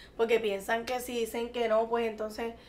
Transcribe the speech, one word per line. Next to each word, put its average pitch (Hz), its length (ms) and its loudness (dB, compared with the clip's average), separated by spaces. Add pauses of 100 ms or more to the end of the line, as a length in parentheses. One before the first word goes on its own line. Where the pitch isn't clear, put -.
(160)
porque 226 240 4
piensan 226 460 0
que 254 140 -2
si 247 200 -4
dicen 233 320 -2
que 233 160 0
no, 220 200 4
pues 233 200 2
entonces 220 460 -6 (140)